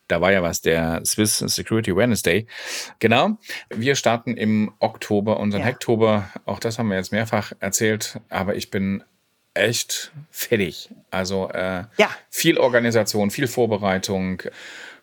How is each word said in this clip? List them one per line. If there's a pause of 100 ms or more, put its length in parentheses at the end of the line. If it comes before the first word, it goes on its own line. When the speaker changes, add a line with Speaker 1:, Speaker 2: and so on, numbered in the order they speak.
Speaker 1:
Da
war
ja
was,
der
Swiss
Security
Awareness
Day. (540)
Genau, (300)
wir
starten
im
Oktober
unseren
Speaker 2:
Ja.
Speaker 1:
Hacktober. (160)
Auch
das
haben
wir
jetzt
mehrfach
erzählt, (100)
aber
ich
bin (520)
echt (180)
fertig. (180)
Also,
äh, (120)
Speaker 2:
Ja. (200)
Speaker 1:
viel
Organisation,
viel
Vorbereitung, (600)